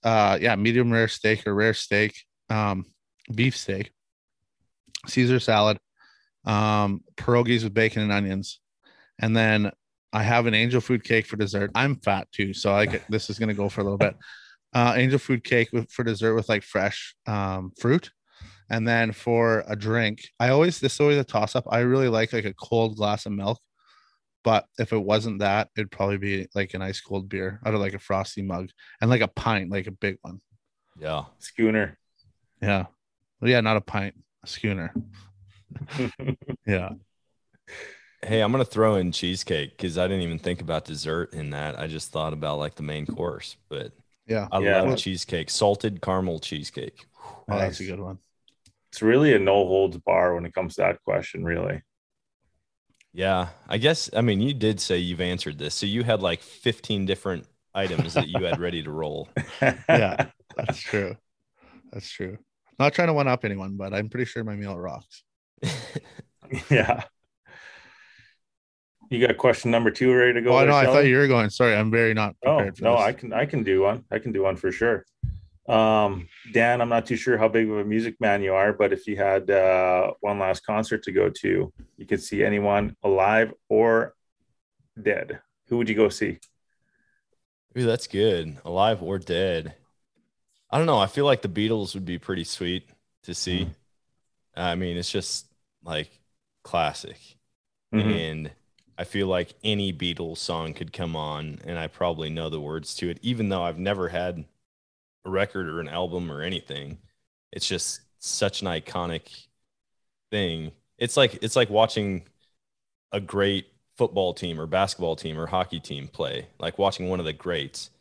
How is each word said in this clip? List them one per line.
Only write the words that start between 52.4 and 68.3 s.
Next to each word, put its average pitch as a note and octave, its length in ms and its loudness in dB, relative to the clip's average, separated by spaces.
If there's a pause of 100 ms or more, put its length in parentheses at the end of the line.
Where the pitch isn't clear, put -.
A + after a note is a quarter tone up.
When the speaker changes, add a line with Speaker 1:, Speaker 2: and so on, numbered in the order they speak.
Speaker 3:
Yeah, F2+ 360 0 (200)
I G2+ 100 0
guess, D3+ 360 0
I A2 60 2
mean, G#2+ 200 2
you C#3 140 0
did G#2+ 260 0
say F2+ 180 0
you've F2 220 -4
answered F2+ 380 -4
this, D2 160 -6
so - 120 -4
you A2+ 180 -2
had, A2 180 0
like, F2 200 -2
fifteen - 640 -4
different F#2 380 -4 (300)
items F2 400 -2
that D2+ 140 0
you - 160 -4
had - 160 -2
ready F2 240 -4
to D2+ 80 -10
roll. D2+ 440 -6
Speaker 2:
<laughs> - 240 -6
Speaker 1:
Yeah, C3 720 2 (240)
that's - 260 -4
true. G2+ 360 -4 (760)
That's - 180 -14
true. F#2 300 -10 (400)
Not C#3+ 160 4
trying F3 140 2
to D#3+ 60 2
one C#3+ 120 2
up B2 180 0
anyone, G2 320 -6
but G2 160 -8
I'm G#2 160 -2
pretty B2 180 -4
sure A#2 180 -8
my G#2+ 100 -8
meal G2+ 240 -8
rocks. - 460 -12 (380)
Speaker 3:
<laughs> - 1080 -8
Speaker 2:
Yeah. A#2 320 4 (2000)